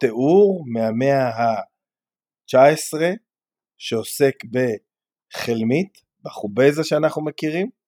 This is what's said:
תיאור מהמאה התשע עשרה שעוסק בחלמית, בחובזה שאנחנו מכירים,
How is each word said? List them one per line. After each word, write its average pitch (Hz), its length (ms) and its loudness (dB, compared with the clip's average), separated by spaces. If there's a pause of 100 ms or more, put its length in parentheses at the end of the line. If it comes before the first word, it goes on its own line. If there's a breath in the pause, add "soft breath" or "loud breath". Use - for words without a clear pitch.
תיאור 160 680 2
מהמאה 120 640 0
התשע - 1300 -2
עשרה 156 460 2 (680)
שעוסק 127 560 -2 (100)
בחלמית, 120 1600 -4 (200)
בחובזה 135 640 0
שאנחנו 151 400 -2
מכירים, 160 460 -6 (180)